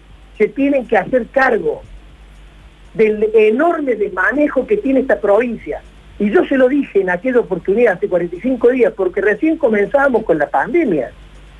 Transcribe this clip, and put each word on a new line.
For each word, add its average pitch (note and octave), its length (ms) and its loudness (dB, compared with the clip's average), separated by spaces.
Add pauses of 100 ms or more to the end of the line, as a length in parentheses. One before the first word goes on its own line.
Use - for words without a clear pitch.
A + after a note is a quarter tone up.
(360)
se G#3 120 0
tienen C4+ 380 -2
que A3 100 0
hacer A3+ 320 0
cargo G#3+ 540 -2 (1120)
del G#3+ 400 0
enorme C4 600 2
desmanejo G#3 720 -2
que G#3 120 0
tiene C4 220 0
esta G#3+ 200 0
provincia. G#3+ 640 -2 (360)
Y G#3 120 0
yo D#4+ 160 2
se C#4+ 100 0
lo B3+ 120 4
dije C4 320 0
en F#3 100 -2
aquella A#3+ 300 0
oportunidad, F#3+ 540 0
hace F#3+ 140 -6
cuarenta F3 280 -2
y - 40 -14
cinco B3 300 2
días, B3 260 2
porque F#3+ 240 -2
recién G#3 360 0
comenzábamos B3 680 0
con D#3+ 140 0
la D3 100 -2
pandemia. F3 640 -2 (480)